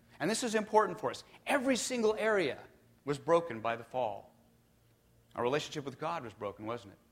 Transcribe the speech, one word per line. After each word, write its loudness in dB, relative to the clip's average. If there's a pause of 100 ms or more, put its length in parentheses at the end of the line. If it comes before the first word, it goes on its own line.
(200)
And 0
this -2
is 0
important 4
for -2
us. -8 (240)
Every 2
single 2
area 2 (480)
was -2
broken 2
by 0
the -10
fall. -4 (1080)
Our 0
relationship 0
with -10
God -6
was -12
broken, -8
wasn't -8
it? -20 (140)